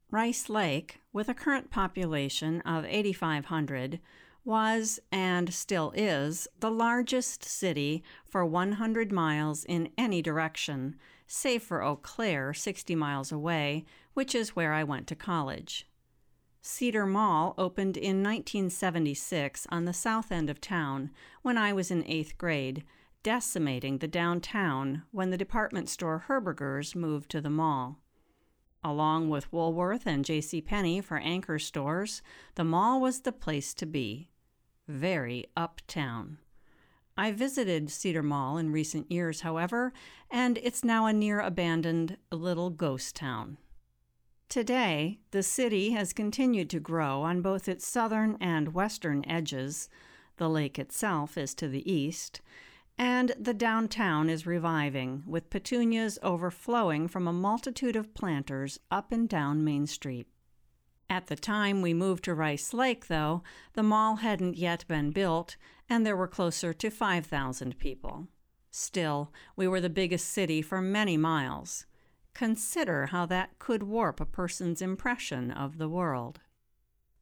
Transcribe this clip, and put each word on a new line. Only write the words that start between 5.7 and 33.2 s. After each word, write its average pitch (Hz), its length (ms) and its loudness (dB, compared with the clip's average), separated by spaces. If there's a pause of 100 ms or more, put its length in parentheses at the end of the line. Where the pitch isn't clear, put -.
is, 165 500 0 (140)
the 220 100 0
largest 240 720 2
city 151 640 0 (240)
for 185 160 2
one 180 280 2
hundred 220 380 0
miles 151 540 2
in 170 320 0
any 214 240 2
direction, 156 760 -2 (300)
save 240 360 -2
for 165 200 -4
Eau 139 140 0
Claire, 151 560 -2
sixty - 420 -4
miles 143 380 0
away, 151 540 0 (260)
which 262 220 -2
is 226 200 -2
where 160 200 2
I 156 100 2
went 143 220 -4
to - 80 -8
college. - 720 -4 (720)
Cedar 220 460 0
Mall 190 500 4
opened 185 400 0
in 190 260 2
nineteen 202 460 0
seventy-six 160 1000 -2
on 170 160 0
the 175 80 -2
south 226 360 -2
end 160 200 0
of 143 100 -6
town 139 500 -2 (300)
when 247 160 0
I 208 160 4
was 190 180 0
in 170 160 2
eighth 156 300 -4
grade, 147 480 -2 (380)
decimating 143 720 0
the 156 100 -2
downtown 165 1040 0
when 185 200 0
the 180 80 0
department 196 500 -2
store 160 400 -4
Herberger's 170 680 -2
moved 156 360 -2
to 156 100 -2
the 151 80 -4
mall. 147 500 0 (880)
Along 156 440 2
with 143 200 -2
Woolworth 170 560 0
and 139 200 2
J 151 160 0
C 156 180 -4
Penney 185 400 0
for 170 160 -6
anchor 165 420 -2
stores, 160 600 -4 (340)
the 175 100 0
mall 208 360 4
was 254 200 2